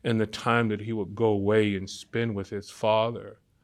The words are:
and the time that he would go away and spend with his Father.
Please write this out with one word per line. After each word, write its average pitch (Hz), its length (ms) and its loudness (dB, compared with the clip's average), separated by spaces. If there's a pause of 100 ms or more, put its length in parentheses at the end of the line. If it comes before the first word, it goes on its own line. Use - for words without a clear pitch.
and 113 160 2
the 107 80 2
time 117 400 2
that 107 140 -2
he 110 100 -6
would 104 240 -6
go 113 120 2
away 104 500 4
and 95 120 -8
spend 117 460 -6
with 98 140 -8
his 101 200 -10
Father. 110 680 0 (260)